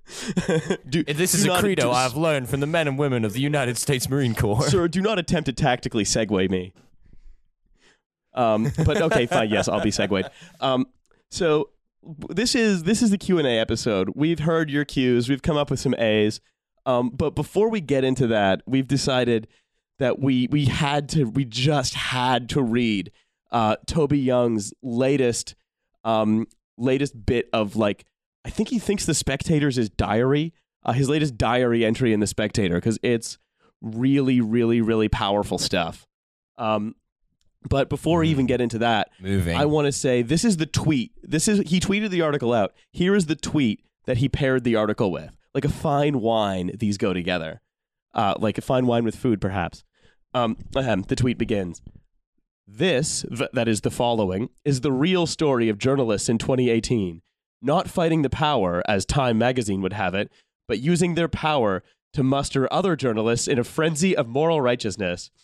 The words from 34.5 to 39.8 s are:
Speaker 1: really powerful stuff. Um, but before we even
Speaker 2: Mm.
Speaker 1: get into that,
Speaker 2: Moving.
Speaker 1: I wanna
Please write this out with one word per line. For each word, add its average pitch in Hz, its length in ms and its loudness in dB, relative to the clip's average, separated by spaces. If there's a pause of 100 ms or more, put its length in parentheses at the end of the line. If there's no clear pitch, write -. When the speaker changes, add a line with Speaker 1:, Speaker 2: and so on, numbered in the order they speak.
Speaker 1:
really 110 280 2
powerful 101 500 0
stuff. - 480 -4 (500)
Um, 107 380 -2 (760)
but 139 200 0
before 160 320 0
we 160 80 2
even 139 160 2
Speaker 2:
Mm. 120 40 0
Speaker 1:
get 123 120 0
into 117 180 -2
that, 113 300 0 (100)
Speaker 2:
Moving. 92 380 -2
Speaker 1:
I 147 80 2
wanna 147 260 2